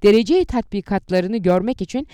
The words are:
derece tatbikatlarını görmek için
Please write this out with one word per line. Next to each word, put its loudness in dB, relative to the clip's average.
derece 4
tatbikatlarını -4
görmek 0
için -8